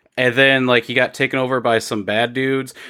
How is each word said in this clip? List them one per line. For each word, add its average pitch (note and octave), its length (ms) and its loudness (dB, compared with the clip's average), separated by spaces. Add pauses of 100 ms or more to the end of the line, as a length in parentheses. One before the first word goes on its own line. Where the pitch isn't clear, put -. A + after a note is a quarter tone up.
(180)
And B2 180 2
then, C3+ 300 4
like, B2 180 4
he B2 100 -10
got B2 200 0
taken C3+ 260 -4
over B2+ 220 -2
by A#2 180 2
some G#2+ 240 -6
bad A2+ 300 -2
dudes. C3 400 -4 (160)